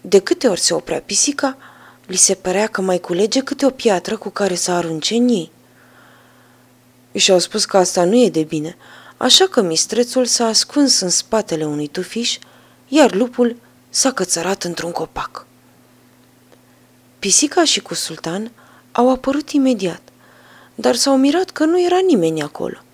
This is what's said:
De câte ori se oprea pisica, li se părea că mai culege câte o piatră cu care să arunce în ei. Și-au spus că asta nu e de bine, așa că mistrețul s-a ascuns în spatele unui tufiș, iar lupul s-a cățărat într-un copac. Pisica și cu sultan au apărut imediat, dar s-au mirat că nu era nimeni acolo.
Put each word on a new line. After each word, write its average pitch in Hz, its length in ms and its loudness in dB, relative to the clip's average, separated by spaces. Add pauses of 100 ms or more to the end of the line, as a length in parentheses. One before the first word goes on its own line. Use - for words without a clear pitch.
De 196 180 4
câte 269 300 0
ori 180 120 0
se - 140 0
oprea - 260 -4
pisica, 269 560 -2 (500)
li 185 100 -6
se 190 180 2
părea 185 320 -2
că 214 140 -4
mai 185 200 0
culege 202 400 0
câte 269 260 -2
o 254 40 6
piatră 208 460 -2
cu 208 120 -12
care 190 260 -2
să 175 160 -4
arunce 165 440 -2
în 240 140 4
ei. 180 220 0 (1600)
Și-au 190 260 4
spus 208 260 -2
că - 120 0
asta 180 280 2
nu 196 120 2
e 240 140 6
de 160 120 -2
bine, 156 340 -6 (400)
așa 302 300 4
că 311 160 0
mistrețul 220 640 0
s-a 233 220 0
ascuns 247 540 0
în 180 100 -2
spatele 170 540 -2
unui 147 220 -4
tufiș, 202 520 -6 (500)
iar - 260 4
lupul 240 420 0 (320)
s-a - 240 0
cățărat 185 520 -4
într-un 170 260 -6
copac. - 560 -10 (1700)
Pisica 294 460 0
și 208 160 0
cu - 140 -14
sultan 175 560 -8 (440)
au 247 160 4
apărut 269 400 -4
imediat, 240 500 0 (720)
dar 247 200 0
s-au 269 220 2
mirat 285 340 2
că - 140 -2
nu 349 180 2
era 349 160 2
nimeni 170 440 2
acolo. - 340 -8 (180)